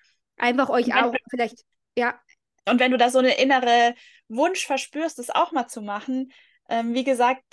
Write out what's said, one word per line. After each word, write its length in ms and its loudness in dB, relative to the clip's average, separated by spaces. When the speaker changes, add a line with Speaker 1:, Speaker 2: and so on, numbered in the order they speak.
Speaker 1:
einfach 340 0
euch 160 0
Speaker 2:
Und 80 -2
wenn 100 4
Speaker 1:
auch 80 -2
Speaker 2:
du 60 -4
Speaker 1:
vielleicht, 320 -6
ja. 200 -2
Speaker 2:
Und 120 4
wenn 120 4
du 60 2
da 120 4
so 80 2
eine 200 4
innere 560 4
Wunsch 380 -2
verspürst, 520 -6
das 120 -12
auch 220 -2
mal 140 -2
zu 160 -14
machen, 500 -8
ähm, 260 -4
wie 100 -2
gesagt, 380 0